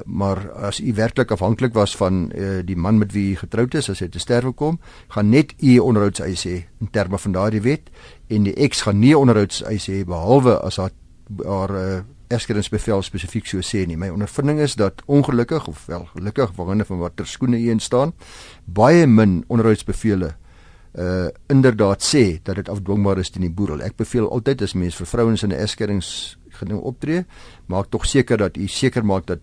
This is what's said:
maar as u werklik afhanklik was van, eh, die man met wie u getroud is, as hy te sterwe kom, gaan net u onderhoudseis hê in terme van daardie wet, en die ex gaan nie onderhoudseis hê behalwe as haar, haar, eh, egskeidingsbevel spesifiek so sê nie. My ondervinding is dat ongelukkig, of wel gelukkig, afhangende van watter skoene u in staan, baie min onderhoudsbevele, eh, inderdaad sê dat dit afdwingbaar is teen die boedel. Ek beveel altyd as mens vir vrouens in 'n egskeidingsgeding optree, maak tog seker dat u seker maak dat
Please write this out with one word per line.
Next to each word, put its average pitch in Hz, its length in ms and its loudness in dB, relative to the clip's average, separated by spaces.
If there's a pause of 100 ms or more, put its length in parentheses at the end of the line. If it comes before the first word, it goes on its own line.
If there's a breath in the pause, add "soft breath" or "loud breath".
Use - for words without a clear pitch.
maar 98 480 -4
as - 280 -8
u 123 140 -2
werklik 113 360 0
afhanklik 110 420 0
was 107 240 2
van, 92 360 0
eh, 95 320 -4
die 90 120 -4
man 98 220 2
met 101 140 0
wie 101 200 0
u 92 40 -2
getroud 120 380 -4
is, 151 140 -2
as 98 100 -6
hy 92 100 -6
te 85 100 -12
sterwe 123 340 0
kom, 156 260 -2 (300 soft breath)
gaan 104 200 0
net 123 300 4
u 127 200 6
onderhoudseis 101 680 2
hê 90 200 -6 (160)
in 107 100 -6
terme 98 280 -2
van 101 140 -4
daardie 104 280 0
wet, 131 300 -2 (380 soft breath)
en 107 140 2
die 98 120 0
ex - 280 0
gaan 101 160 2
nie 139 200 6
onderhoudseis 107 680 2
hê 98 180 -4
behalwe 101 560 4
as - 160 -6
haar, 95 140 -4 (540)
haar, 98 320 -4
eh, 92 260 -4 (260)
egskeidingsbevel 107 760 -2
spesifiek 98 440 -8
so 98 120 -6
sê 92 280 -2
nie. 85 100 -4
My 90 120 -4
ondervinding 123 520 -2
is 143 140 0
dat - 320 0
ongelukkig, 139 600 2
of 76 180 -14
wel 85 280 -10
gelukkig, 104 360 -2
afhangende 92 340 -4
van 95 140 -6
watter 87 280 -8
skoene 123 340 -2
u 117 100 0
in 113 100 0
staan, 135 320 0 (520 loud breath)
baie 135 420 6
min 107 400 6
onderhoudsbevele, 107 880 0 (580 soft breath)
eh, 90 340 -2 (220)
inderdaad 113 540 4
sê 98 400 2
dat 95 120 -6
dit 95 140 -6
afdwingbaar 98 500 0
is 92 120 -4
teen 92 120 -6
die 90 80 -2
boedel. 82 300 -4
Ek - 160 -8
beveel 113 340 -2
altyd 127 320 -2
as 98 120 -4
mens 90 200 -2
vir 87 120 -10
vrouens 113 360 2
in 104 80 0
'n 80 80 -2
egskeidingsgeding - 1200 -6
optree, 147 440 -4 (420 loud breath)
maak 95 240 -4
tog - 160 -4
seker 127 300 2
dat 101 200 -2
u 98 100 -4
seker 120 380 -2
maak 95 220 0
dat 87 160 -6